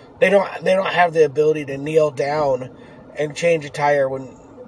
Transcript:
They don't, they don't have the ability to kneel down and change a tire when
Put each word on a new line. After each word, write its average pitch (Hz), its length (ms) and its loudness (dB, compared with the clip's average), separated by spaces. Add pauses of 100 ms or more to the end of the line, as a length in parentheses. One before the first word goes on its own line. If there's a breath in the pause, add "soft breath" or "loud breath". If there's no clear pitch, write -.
(200 loud breath)
They 185 100 4
don't, 190 200 2 (140)
they 185 100 2
don't 190 120 0
have 165 260 2
the 156 140 4
ability 151 400 0
to 135 100 -8
kneel 151 340 0
down 139 640 -2 (400 loud breath)
and 147 220 -6
change 165 300 0
a 143 40 -16
tire 143 380 0
when 131 260 -10 (340)